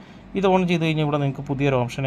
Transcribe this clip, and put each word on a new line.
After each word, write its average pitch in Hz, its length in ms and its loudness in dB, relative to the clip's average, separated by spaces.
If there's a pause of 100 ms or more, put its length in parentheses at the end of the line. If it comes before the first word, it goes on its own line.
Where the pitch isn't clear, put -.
(400)
ഇത് 196 140 2
on 190 160 4
ചെയ്ത് 165 160 0
കഴിഞ്ഞാൽ 156 220 0
ഇവിടെ 147 160 0
നിങ്ങൾക്ക് 139 260 -4
പുതിയൊരു 139 320 0
ഓപ്ഷൻ 123 260 -4